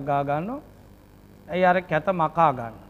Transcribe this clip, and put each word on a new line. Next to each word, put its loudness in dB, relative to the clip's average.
ගා 0
ගන්නවා. -6
ඇයි 0
අර 6
කැත -2
මකා 2
ගන්න. -10